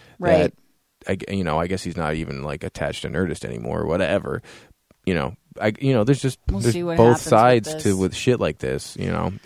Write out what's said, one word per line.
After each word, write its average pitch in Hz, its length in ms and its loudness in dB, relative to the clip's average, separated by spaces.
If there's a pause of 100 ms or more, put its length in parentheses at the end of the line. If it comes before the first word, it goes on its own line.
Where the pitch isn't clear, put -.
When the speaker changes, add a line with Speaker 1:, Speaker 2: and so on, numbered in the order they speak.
(180)
Speaker 1:
Right. 180 200 4
Speaker 2:
That, 151 140 2 (560)
I 98 80 -2
g-, 98 220 -8
you 95 60 -2
know, 78 140 0
I 85 80 0
guess 92 160 -4
he's 85 140 -6
not 78 180 -2
even, 71 300 -6
like, 73 180 -6
attached - 400 -6
to 71 60 -8
Nerdist 80 360 -2
anymore 58 360 -6
or 78 60 -4
whatever. 90 540 -2 (640)
You 92 100 0
know, 69 200 -2 (260)
I, 107 200 0
you 135 120 2
know, 107 120 4
there's 135 180 2
just, 131 160 -4 (100)
Speaker 1:
We'll - 120 -2
Speaker 2:
there's 120 140 2
Speaker 1:
see 175 100 -4
what 170 120 -2
Speaker 2:
both 117 100 8 (120)
Speaker 1:
happens - 60 -8
with - 60 -6
Speaker 2:
sides 120 440 6
Speaker 1:
this. 156 80 -10
Speaker 2:
to, 101 140 2
with 92 180 0
shit 123 240 0
like 80 200 -2
this, - 400 -6
you 92 120 -4
know, 87 220 -2 (140)